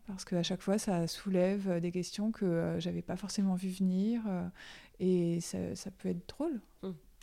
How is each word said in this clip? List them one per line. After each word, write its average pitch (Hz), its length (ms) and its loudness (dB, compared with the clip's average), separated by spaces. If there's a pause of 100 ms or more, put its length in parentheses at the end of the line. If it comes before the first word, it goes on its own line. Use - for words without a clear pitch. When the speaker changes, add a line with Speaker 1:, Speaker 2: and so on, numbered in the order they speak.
Speaker 1:
parce 190 180 -10
qu'à 175 180 2
chaque 175 200 -2
fois, 196 160 4
ça 175 280 2
soulève, 190 640 2
euh, 175 120 2
des 175 120 0
questions 202 400 -2
que, 208 140 -2
euh, 170 340 2
j'avais 175 220 -2
pas 175 140 -4
forcément 190 380 0
vues 180 140 -2
venir, 190 580 2
euh, 175 220 -2 (520)
et 175 400 4
ça, 185 340 -4
ça 190 160 -10
peut - 180 -6
être 175 200 -4
drôle. 285 320 -4 (220)
Speaker 2:
Hum. 190 120 -6 (280)